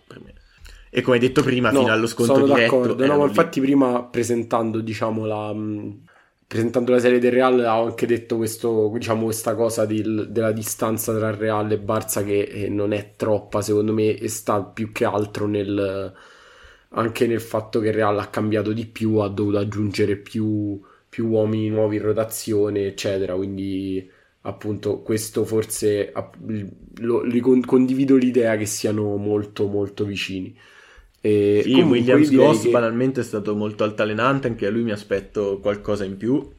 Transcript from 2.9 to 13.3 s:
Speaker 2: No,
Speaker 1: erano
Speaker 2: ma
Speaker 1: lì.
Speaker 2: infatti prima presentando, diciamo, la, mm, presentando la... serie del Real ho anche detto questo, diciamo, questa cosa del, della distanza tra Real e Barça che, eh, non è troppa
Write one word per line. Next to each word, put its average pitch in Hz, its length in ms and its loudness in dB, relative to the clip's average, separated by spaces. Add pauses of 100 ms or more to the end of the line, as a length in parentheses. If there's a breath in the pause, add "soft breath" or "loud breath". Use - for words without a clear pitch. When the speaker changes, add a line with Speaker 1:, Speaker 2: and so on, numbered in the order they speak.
Speaker 2:
No, 123 80 0
Speaker 1:
erano 147 160 4
Speaker 2:
ma 143 40 4
Speaker 1:
lì. 139 60 2
Speaker 2:
infatti - 300 2
prima 131 420 2
presentando, 113 800 -2
diciamo, 110 440 -4
la, 107 300 -4
mm, 107 360 -8 (560 soft breath)
presentando 117 440 -2
la... 123 80 4
serie 123 200 4
del 123 140 2
Real 127 280 4
ho 117 260 2
anche 113 180 -6
detto 117 320 -2
questo, 110 560 0
diciamo, 113 320 -2
questa 110 300 -2
cosa 110 320 0
del, 107 440 -2
della 110 220 0
distanza 110 640 -4
tra 110 180 -2
Real 107 380 -2
e 104 100 0
Barça 107 420 -4
che, 101 180 0
eh, 101 260 -6
non 101 240 -2
è 104 240 -6
troppa 104 460 -2